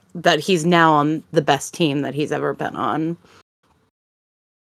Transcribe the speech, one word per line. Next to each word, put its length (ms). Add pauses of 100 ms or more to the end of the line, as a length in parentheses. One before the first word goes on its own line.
(140)
that 260
he's 260
now 260
on 300 (100)
the 100
best 320
team 280
that 120
he's 180
ever 220
been 200
on. 420 (1400)